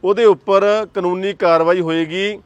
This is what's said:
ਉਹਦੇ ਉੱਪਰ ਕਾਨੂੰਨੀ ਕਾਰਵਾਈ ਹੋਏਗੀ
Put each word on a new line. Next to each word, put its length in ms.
ਉਹਦੇ 220
ਉੱਪਰ 680
ਕਾਨੂੰਨੀ 400
ਕਾਰਵਾਈ 480
ਹੋਏਗੀ 640